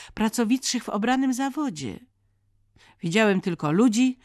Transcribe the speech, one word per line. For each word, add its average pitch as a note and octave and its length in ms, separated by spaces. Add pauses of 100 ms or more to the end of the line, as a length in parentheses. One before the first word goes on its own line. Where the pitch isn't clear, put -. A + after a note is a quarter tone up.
(140)
pracowitszych A3+ 720
w - 60
obranym B3+ 440
zawodzie?" B3 680 (1000)
"Widziałem F#3+ 400
tylko D#3 300
ludzi, B3 540